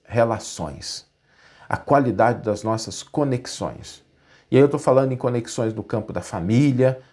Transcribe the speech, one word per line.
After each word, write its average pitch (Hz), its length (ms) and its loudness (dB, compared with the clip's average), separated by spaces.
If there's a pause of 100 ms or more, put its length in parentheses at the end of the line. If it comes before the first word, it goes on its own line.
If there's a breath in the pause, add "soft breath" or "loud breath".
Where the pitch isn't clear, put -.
relações, 107 1000 -2 (640 soft breath)
a - 80 -2
qualidade 120 640 2
das 104 220 -4
nossas 110 400 -4
conexões. - 1000 -6 (460 soft breath)
E 123 80 4
aí 135 60 8
eu 143 40 8
tô 143 120 -2
falando 135 320 4
em 127 40 -4
conexões 120 600 -2
no 104 80 -6
campo - 280 -6
da 87 100 -6
família, 127 760 2 (140)